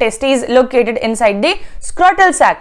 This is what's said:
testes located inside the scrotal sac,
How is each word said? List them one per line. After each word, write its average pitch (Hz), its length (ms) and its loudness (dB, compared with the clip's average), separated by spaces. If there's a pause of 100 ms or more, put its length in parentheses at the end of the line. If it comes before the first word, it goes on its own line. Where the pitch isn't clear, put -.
testes 254 480 -2
located 240 540 0
inside 214 400 0
the 339 100 0 (320)
scrotal 370 560 2
sac, 202 200 2